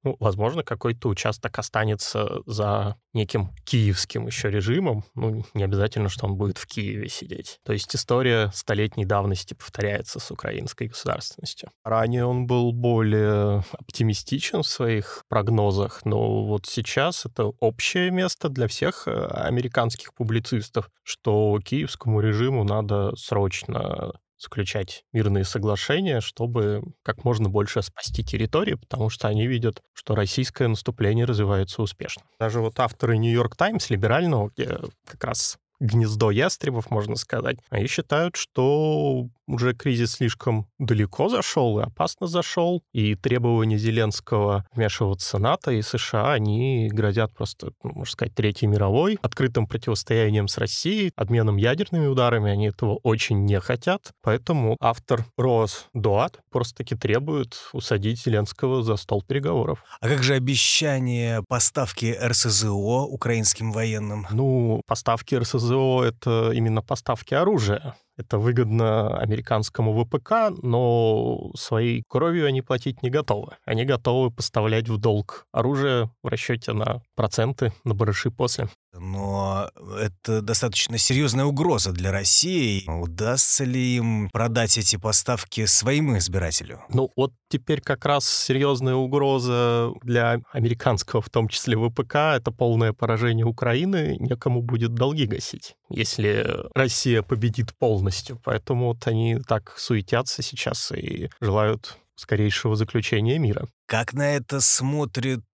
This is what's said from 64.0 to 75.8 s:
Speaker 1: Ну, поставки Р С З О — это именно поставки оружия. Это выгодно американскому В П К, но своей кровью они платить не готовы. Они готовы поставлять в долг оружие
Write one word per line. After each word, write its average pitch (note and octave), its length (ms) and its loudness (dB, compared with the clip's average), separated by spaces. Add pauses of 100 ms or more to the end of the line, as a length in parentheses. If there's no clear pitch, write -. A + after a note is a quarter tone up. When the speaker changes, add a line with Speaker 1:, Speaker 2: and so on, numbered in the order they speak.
Speaker 1:
Ну, A#2+ 560 2
поставки A#2 480 -2
Р A#2+ 80 0
С C3+ 120 -2
З A#2+ 160 2
О — C3 320 4
это A2+ 480 0
именно A2+ 300 2
поставки - 520 -4
оружия. C#3+ 600 2 (240)
Это G#2+ 200 -2
выгодно A2+ 800 2
американскому A2 760 0
В A#2 140 2
П C#3 140 -2
К, A3 300 2 (120)
но A#2+ 920 2
своей A#2 540 -2
кровью E3 380 0
они C3+ 160 0
платить B2+ 400 -4
не B2+ 80 -2
готовы. C3 460 -2 (100)
Они A2+ 180 0
готовы B2+ 460 2
поставлять A2 580 0
в A2 80 0
долг G#2 560 0
оружие B2+ 580 0 (120)